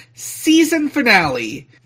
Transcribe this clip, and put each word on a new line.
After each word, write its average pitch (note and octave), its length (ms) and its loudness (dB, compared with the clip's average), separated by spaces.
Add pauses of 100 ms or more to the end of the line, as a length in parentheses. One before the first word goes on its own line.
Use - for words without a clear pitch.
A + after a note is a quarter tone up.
(160)
season D#4+ 720 0
finale, D3+ 800 0 (180)